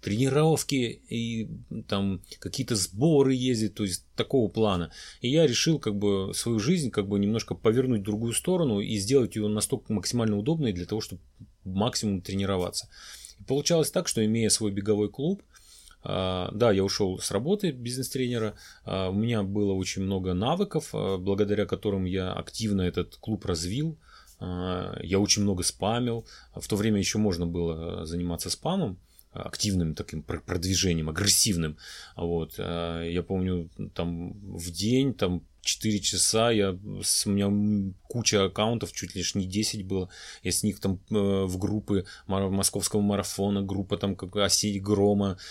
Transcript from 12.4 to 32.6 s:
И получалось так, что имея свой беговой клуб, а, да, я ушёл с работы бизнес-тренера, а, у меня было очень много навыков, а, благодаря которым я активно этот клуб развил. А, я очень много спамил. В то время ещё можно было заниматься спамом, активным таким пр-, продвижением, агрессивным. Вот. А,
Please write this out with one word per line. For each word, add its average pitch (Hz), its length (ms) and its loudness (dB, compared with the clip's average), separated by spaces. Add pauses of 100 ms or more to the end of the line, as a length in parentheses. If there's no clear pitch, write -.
И - 40 -18
получалось 147 480 2
так, 180 180 -2
что 110 160 2
имея 110 240 2
свой 107 220 2
беговой 104 380 2
клуб, 170 320 -2 (640)
а, 92 500 -2
да, 110 200 6
я 95 100 4
ушёл 95 360 0
с - 120 -6
работы 160 400 0
бизнес-тренера, 123 840 -2 (280)
а, 95 260 -2
у 92 40 -2
меня 110 300 2
было 98 300 2
очень 95 300 -2
много 95 300 0
навыков, 151 600 0
а, 98 240 0
благодаря 98 480 2
которым 98 400 -2
я 92 280 -2
активно 104 480 -2
этот 90 340 0
клуб 107 300 -6
развил. 98 520 -2 (400)
А, 92 640 -4
я 92 180 2
очень 104 240 4
много 92 200 2
спамил. 117 640 -2 (280)
В - 140 -10
то 107 80 0
время 107 240 4
ещё 98 200 0
можно 87 280 0
было 85 580 -4
заниматься 85 440 -4
спамом, 156 480 -2 (340)
активным 87 640 -2
таким - 280 -8
пр-, 80 220 -8
продвижением, 87 640 0
агрессивным. 85 680 2 (400)
Вот. 85 400 -4
А, 85 460 -4